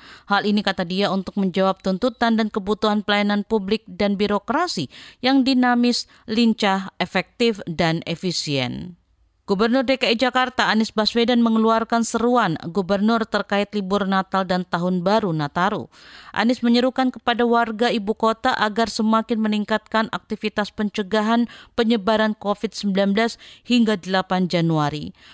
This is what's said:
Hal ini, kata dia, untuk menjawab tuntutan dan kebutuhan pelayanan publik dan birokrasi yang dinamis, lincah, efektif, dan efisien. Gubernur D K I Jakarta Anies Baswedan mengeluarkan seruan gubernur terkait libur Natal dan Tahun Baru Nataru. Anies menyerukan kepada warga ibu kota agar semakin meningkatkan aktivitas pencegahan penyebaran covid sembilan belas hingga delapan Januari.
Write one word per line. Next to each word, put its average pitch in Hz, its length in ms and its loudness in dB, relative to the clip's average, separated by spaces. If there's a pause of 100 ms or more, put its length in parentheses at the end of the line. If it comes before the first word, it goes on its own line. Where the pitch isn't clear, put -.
(320)
Hal 196 160 0
ini, 208 160 2
kata 185 240 -2
dia, 185 240 0
untuk 190 240 -4
menjawab 190 480 0
tuntutan 226 560 0
dan 220 80 0
kebutuhan 208 560 -2
pelayanan 208 400 0
publik 214 400 -2
dan 202 320 -2
birokrasi 208 720 -2 (320)
yang 262 240 2
dinamis, 247 640 2 (160)
lincah, 214 800 0
efektif, 202 640 -2
dan 165 400 0
efisien. 151 880 -4 (540)
Gubernur 226 320 2
D 254 160 0
K 233 160 0
I 220 80 -2
Jakarta 254 480 0
Anies 214 240 0
Baswedan 233 480 2
mengeluarkan 226 640 2
seruan 226 480 2 (160)
gubernur 202 560 0
terkait 202 480 -2
libur 196 320 -2
Natal 190 400 -2
dan 180 160 -2
Tahun 180 400 -2
Baru 202 320 0
Nataru. 160 560 -2 (480)
Anies 233 240 0
menyerukan 247 480 2
kepada 240 400 -2
warga 233 400 0
ibu 202 240 -2
kota 226 400 0
agar 214 400 -2
semakin 220 480 0
meningkatkan 214 720 -2
aktivitas 208 560 -4
pencegahan 214 800 -2 (240)
penyebaran 220 640 2
covid 202 400 -4
sembilan 196 400 0
belas 226 240 -2 (240)
hingga 226 320 2
delapan 185 480 0
Januari. 160 720 0 (160)